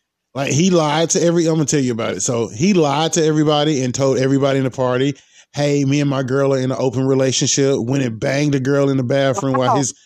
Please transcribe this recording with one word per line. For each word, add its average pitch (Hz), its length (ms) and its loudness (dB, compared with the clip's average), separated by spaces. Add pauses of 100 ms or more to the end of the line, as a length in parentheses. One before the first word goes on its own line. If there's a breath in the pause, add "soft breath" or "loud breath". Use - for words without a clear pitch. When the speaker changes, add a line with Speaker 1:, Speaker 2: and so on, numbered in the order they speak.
(340)
Speaker 1:
like, 135 180 -4
he 170 180 2
lied 156 400 2
to 147 120 0
every, 170 240 2
I'm 160 80 2
gonna 160 120 0
tell 151 140 0
you 123 120 -2
about 110 220 -4
it. - 80 -8
So 117 260 -2
he 135 240 0
lied 156 420 0
to 165 100 0
everybody 151 600 2
and 123 100 -4
told 135 240 0
everybody 135 400 2
in 135 60 0
the 127 60 -2
party, 127 460 -2 (380 soft breath)
"Hey, 143 300 0
me 139 160 0
and 143 80 0
my 139 140 -2
girl 135 320 0
are 135 40 0
in 131 120 -2
an 123 100 -4
open 131 260 0
relationship." 135 760 2
Went 131 220 -2
and 113 160 -4
banged 139 360 0
the 139 60 0
girl 139 280 2
in 135 80 0
the 135 80 0
bathroom 135 540 0
while 127 160 2
Speaker 2:
Wow. - 20 2
Speaker 1:
his, 139 180 -2 (120)